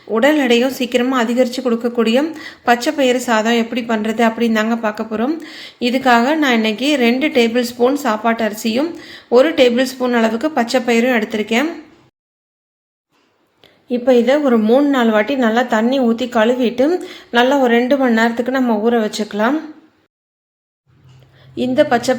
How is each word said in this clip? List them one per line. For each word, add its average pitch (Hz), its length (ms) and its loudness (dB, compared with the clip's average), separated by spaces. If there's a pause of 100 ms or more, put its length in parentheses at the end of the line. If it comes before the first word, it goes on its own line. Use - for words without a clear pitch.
(180)
உடல் 285 300 2
எடையும் 240 340 2
சீக்கிரமா 247 420 0
அதிகரிச்சு 240 460 0
கொடுக்கக்கூடிய 233 580 0 (420)
பச்சை 240 300 0
பயிறு 254 300 0
சாதம் 226 340 0
எப்படி 233 200 -6 (100)
பண்றது 220 360 -2
அப்படின்னு 226 320 0
தாங்க 226 240 -2
பார்க்க 220 260 -6
போறோம். 240 240 -2 (540)
இதுக்காக 254 540 2
நான் 240 180 2
இன்னைக்கு 220 280 -2 (180)
ரெண்டு 262 220 0 (100)
டேபிள் 233 340 0
ஸ்பூன் 269 340 0
சாப்பாட்டு 226 420 -2
அரிசியும் 233 440 -4 (460)
ஒரு 302 200 4
டேபிள் 254 340 2
ஸ்பூன் 247 280 -2
அளவுக்கு 226 280 0 (100)
பச்சை 233 280 0
பயிரும் 240 320 2
எடுத்திருக்கேன். 226 500 -2 (2250)
இப்ப 247 260 2
இதை 233 120 2 (120)
ஒரு 240 120 2 (120)
மூணு 277 240 4
நாலு 240 220 2
வாட்டி 214 180 0 (100)
நல்லா 226 180 2 (120)
தண்ணி 233 240 2 (100)
ஊத்தி 226 260 -2
கழுவிட்டு 240 520 0 (500)
நல்லா 254 280 4
ஒரு 240 120 2
ரெண்டு 247 240 2
மணி 240 180 2
நேரத்துக்கு 233 380 0
நம்ம 247 180 0 (120)
ஊற 233 180 2
வச்சுக்கலாம். 214 540 -2 (2000)
இந்த 254 160 2 (100)
பச்சை 240 280 2